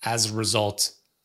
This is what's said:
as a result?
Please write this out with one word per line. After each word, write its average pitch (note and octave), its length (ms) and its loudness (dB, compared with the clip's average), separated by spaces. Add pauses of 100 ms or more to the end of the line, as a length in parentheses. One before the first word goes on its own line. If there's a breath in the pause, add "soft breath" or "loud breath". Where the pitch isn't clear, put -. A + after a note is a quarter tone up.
as A2+ 280 0
a - 20 -4
result? G#2+ 600 0 (320)